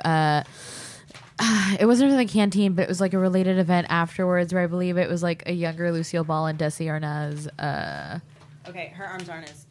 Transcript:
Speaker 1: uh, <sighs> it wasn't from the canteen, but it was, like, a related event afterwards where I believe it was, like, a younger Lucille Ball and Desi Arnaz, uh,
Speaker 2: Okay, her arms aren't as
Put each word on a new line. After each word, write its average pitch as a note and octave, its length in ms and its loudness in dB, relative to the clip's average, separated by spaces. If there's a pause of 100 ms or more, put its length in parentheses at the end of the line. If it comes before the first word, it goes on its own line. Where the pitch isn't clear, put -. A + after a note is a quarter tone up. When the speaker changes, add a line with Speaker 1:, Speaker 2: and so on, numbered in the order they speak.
Speaker 1:
uh, D#3 400 4 (960)
<sighs> G3+ 400 2
it G#3 60 6
wasn't B3 260 6
from C4+ 60 4
the B3 80 4
canteen, G3+ 480 2
but F3+ 100 2
it - 60 -2
was, F#3 100 -2
like, F#3+ 140 2
a F#3+ 60 2
related F#3 400 2
event F3 320 2
afterwards F3 640 0
where F3+ 100 2
I F3 40 0
believe F3+ 300 0
it F3+ 100 2
was, E3+ 140 -2
like, E3+ 240 -2
a - 80 -4
younger E3+ 380 -2
Lucille E3 320 -2
Ball D#3 240 0
and D#3 100 -4
Desi D#3+ 300 -2
Arnaz, D3+ 600 -6 (120)
uh, D2+ 580 -6 (500)
Speaker 2:
Okay, E3+ 280 -12
her F#3+ 100 -12
arms F3+ 240 -12
aren't D#3+ 200 -14
as - 220 -20